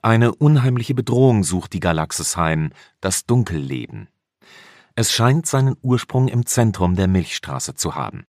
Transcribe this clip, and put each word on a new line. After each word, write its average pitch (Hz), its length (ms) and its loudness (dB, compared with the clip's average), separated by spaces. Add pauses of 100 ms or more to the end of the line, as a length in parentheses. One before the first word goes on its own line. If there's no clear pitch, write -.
Eine 113 320 4
unheimliche 131 580 2
Bedrohung 120 500 4
sucht 90 300 -4
die 92 60 -4
Galaxis 80 580 -2
heim, 80 340 0 (300)
das - 240 -4
Dunkelleben. 76 840 -4 (880)
Es 113 180 -2
scheint 131 360 2
seinen 135 340 0
Ursprung 127 460 0
im 120 180 -2
Zentrum 95 500 2
der 95 120 2
Milchstraße 76 680 -2
zu - 220 -6
haben. - 360 -10